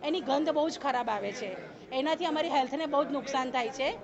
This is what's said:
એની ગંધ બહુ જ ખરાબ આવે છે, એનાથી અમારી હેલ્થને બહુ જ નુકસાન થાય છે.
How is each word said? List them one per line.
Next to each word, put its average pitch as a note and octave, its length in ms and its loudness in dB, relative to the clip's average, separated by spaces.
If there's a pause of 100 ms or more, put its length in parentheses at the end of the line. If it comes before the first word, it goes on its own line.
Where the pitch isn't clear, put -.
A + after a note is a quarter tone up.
એની D#4 180 0
ગંધ C#4+ 280 2
બહુ D4+ 200 4
જ - 100 -8
ખરાબ B3 300 0
આવે G3+ 220 -2
છે, G3+ 180 -6 (420)
એનાથી D#4 340 0
અમારી D#4 240 0
હેલ્થને C#4 360 2
બહુ C#4+ 180 4
જ C4+ 80 -2
નુકસાન C4 400 0
થાય B3 180 0
છે. C4 200 0 (140)